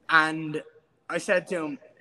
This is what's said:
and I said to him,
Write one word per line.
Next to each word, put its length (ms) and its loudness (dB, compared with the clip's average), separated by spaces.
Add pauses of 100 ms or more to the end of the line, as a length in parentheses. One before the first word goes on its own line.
(100)
and 520 2 (460)
I 80 -6
said 320 0
to 160 -4
him, 140 -8 (220)